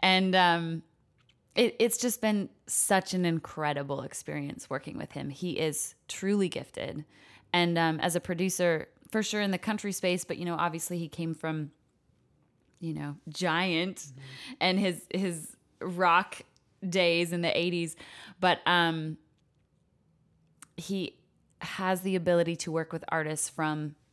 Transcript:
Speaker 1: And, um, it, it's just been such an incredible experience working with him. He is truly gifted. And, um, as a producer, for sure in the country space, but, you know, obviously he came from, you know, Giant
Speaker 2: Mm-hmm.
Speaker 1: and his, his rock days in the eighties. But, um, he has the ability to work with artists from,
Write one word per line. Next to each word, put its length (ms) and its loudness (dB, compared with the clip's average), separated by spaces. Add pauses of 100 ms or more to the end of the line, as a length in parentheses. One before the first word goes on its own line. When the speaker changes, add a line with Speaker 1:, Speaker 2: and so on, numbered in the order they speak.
Speaker 1:
And, 340 6
um, 480 4 (720)
it, 240 4
it's 180 4
just 240 0
been 280 2 (180)
such 480 2
an 100 2
incredible 800 -2
experience 640 -8
working 300 -8
with 140 -10
him. 180 -8
He 220 -6
is 420 -2 (140)
truly 400 0
gifted. 560 -8 (480)
And, 260 4
um, 220 2
as 160 0
a 40 2
producer, 680 0 (240)
for 100 0
sure 180 -2
in 120 0
the 60 -2
country 340 -4
space, 320 0
but, 120 -6
you 80 -6
know, 120 -2
obviously 420 -2
he 100 -4
came 240 -4
from, 380 -4 (1080)
you 120 -6
know, 240 -8 (120)
Giant 680 0
Speaker 2:
Mm-hmm. 640 -16
Speaker 1:
and 200 2
his, 340 0
his 420 -4 (240)
rock 640 2 (440)
days 460 2
in 80 0
the 160 2
eighties. 380 -2 (460)
But, 260 4
um, 500 2 (1600)
he 400 -6 (440)
has 400 0
the 160 0
ability 400 4
to 160 -6
work 200 -2
with 160 -6
artists 400 -2
from, 460 -2 (180)